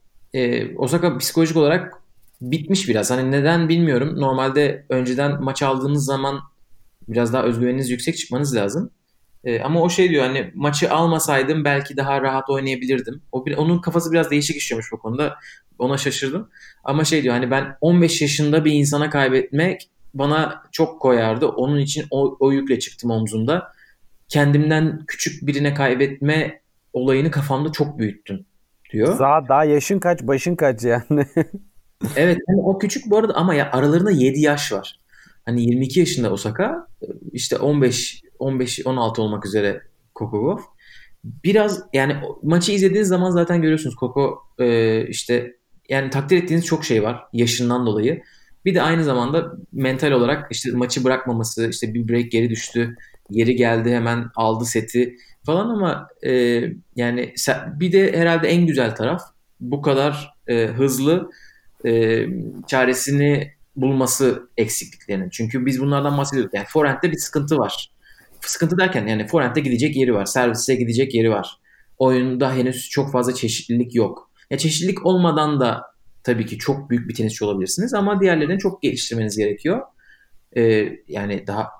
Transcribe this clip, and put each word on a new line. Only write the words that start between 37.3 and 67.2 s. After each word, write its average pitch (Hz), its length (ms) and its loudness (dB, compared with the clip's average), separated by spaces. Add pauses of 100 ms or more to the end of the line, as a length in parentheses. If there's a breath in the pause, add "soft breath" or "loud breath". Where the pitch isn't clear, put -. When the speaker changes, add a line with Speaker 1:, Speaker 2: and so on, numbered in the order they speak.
Speaker 1:
işte - 240 -4
on 147 260 2
beş, - 400 -2 (160)
on 131 220 -2
beş, 123 260 -6
on 131 100 0
altı 113 260 0
olmak 104 240 -2
üzere 101 360 0 (340)
Coco 107 280 -4
Gauff. 202 200 -2 (600 soft breath)
Biraz 202 580 0 (100)
yani 135 240 2 (100)
o - 160 -14
maçı 175 300 2
izlediğiniz 190 360 2
zaman 180 220 2
zaten 170 320 2
görüyorsunuz 156 380 0
Coco, 131 380 -2 (200)
e, 113 480 2
işte 120 500 -4 (320)
yani 135 220 -2
takdir 143 320 2
ettiğiniz 165 240 0
çok 156 180 -2
şey 110 180 2
var 117 300 -4
yaşından 120 540 0
dolayı. 110 360 0 (420 loud breath)
Bir 185 100 2
de 170 80 2
aynı 160 220 2
zamanda 135 480 0 (200)
mental 131 380 -2
olarak 135 420 2
işte 120 180 -6
maçı 123 340 -2
bırakmaması, 117 640 -2
işte 110 240 -6
bir 117 140 -4
break 117 240 0
geri 117 180 2
düştü, 117 460 -4 (340 loud breath)
yeri 117 260 2
geldi 117 380 2
hemen 117 400 -2
aldı 113 300 0
seti 120 520 -2 (300 loud breath)
falan 185 240 0
ama, 180 380 -4 (160)
e, 131 80 -2 (640)
yani 120 400 -2
se-, - 440 -4
bir 175 120 0
de 190 260 4
herhalde 170 300 2
en 175 180 4
güzel 127 280 0
taraf 143 280 -2 (380)
bu 143 220 -4
kadar, 143 520 0 (120)
e, 117 200 0
hızlı, 135 640 0 (560 loud breath)
e, 113 380 2 (420)
çaresini 143 840 2 (240)
bulması 131 800 0
eksikliklerinin. 101 760 -4
Çünkü 120 360 -4
biz 131 140 0
bunlardan 143 380 0
bahsediyorduk. 139 360 -2
Yani 98 140 -6
forehand'de 151 440 2
bir 156 40 -2
sıkıntı 147 420 -2